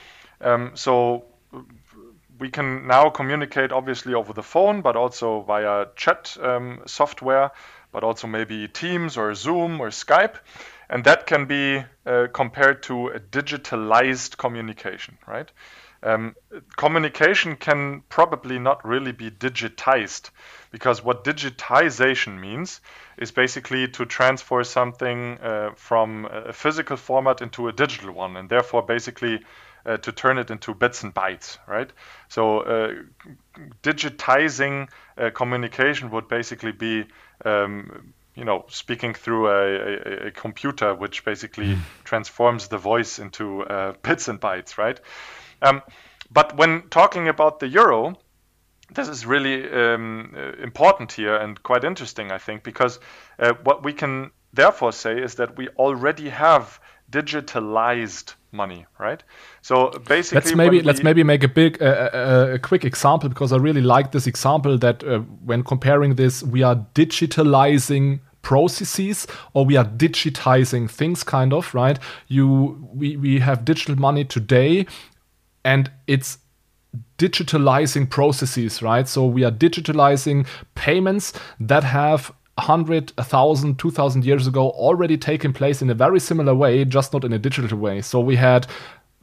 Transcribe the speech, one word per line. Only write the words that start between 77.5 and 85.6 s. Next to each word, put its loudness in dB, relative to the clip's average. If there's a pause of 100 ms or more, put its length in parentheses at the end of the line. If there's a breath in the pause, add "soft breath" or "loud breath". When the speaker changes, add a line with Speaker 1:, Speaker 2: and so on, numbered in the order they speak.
Speaker 2:
processes, 0
right? 2
So 2
we 2
are 4
digitalizing 2 (300 loud breath)
payments 0 (260 loud breath)
that 4
have 0 (260)
a -2
hundred, 0
a -4
thousand, 2
two -2
thousand 0
years 4
ago 2
already 2
taken -2
place 0